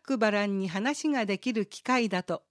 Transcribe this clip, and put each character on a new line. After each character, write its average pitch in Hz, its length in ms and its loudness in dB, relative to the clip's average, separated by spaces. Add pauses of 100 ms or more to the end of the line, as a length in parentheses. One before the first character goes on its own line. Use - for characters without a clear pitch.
く 269 160 0
ば 214 120 4
ら 202 140 2
ん 196 140 0
に 190 100 -2
話 226 400 -2
が 254 180 2
で 190 120 0
き 254 140 -2
る 214 140 0
機 - 160 -18
会 247 260 2
だ 180 140 0
と - 280 -4